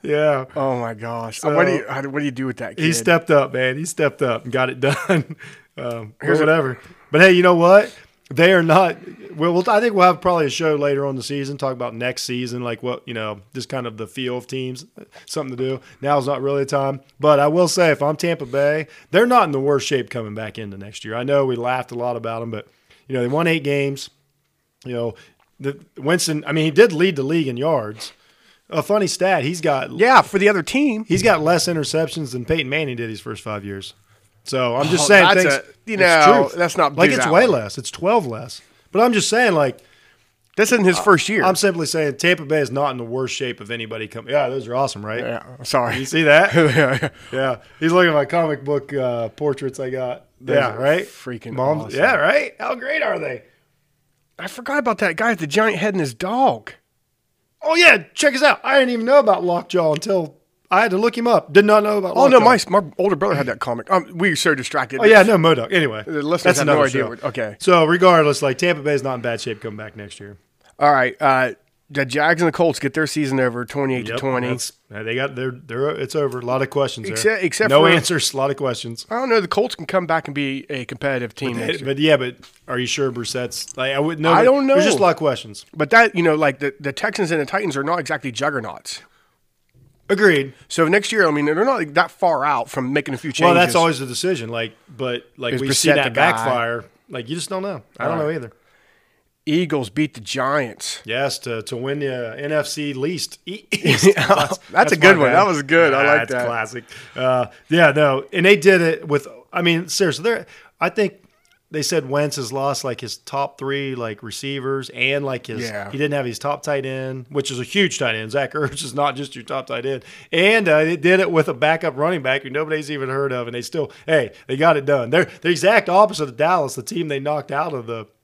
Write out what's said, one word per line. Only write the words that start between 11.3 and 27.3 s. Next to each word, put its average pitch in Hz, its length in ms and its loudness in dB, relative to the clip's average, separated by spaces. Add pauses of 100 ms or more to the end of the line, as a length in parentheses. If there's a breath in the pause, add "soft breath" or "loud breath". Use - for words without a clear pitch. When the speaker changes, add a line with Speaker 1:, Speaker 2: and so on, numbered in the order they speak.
Speaker 1:
talk 131 160 -4
about 120 200 -8
next 123 300 -6
season, 123 380 -6
like, 117 200 -8
what, 123 240 -6
you 123 60 -12
know, 107 280 -8 (140)
just 127 140 -10
kind 127 180 -8
of 107 120 -12
the 110 80 -10
feel 123 320 -8
of 123 80 -14
teams, 131 400 -10 (400 loud breath)
something 135 300 -8
to 127 60 -6
do. 131 180 -6 (200 soft breath)
Now's 139 260 0
not 139 140 -2
really 139 240 -2
the 139 60 -8
time. 139 300 -2 (200)
But 147 200 6
I 147 80 4
will 170 200 2
say, 170 220 2
if 139 120 0
I'm 147 140 0
Tampa 165 300 -4
Bay, 143 400 0 (240 loud breath)
they're 214 160 4
not 247 180 4
in 156 80 -2
the 135 80 -2
worst 139 260 0
shape 131 220 -2
coming 110 260 -10
back 107 240 -10
into 101 200 -12
next 101 260 -16
year. 110 100 -8
I 123 100 -6
know 139 200 2
we 127 120 -2
laughed 123 360 -4
a - 20 -12
lot 120 220 -4
about 113 240 -8
'em, 117 100 -10
but, 107 180 -12 (380 soft breath)
you 131 80 -10
know, 127 60 -2
they 120 80 -2
won 156 180 0
eight 165 180 0
games. 139 440 -2 (760)
You 127 80 -10
know, 117 200 -6 (460 soft breath)
the, 139 180 -8 (200)
Winston, 151 480 -2
I 143 60 -6
mean, 156 120 0
he 156 60 0
did 190 220 6
lead 170 240 0
the 139 60 -4
league 151 260 -2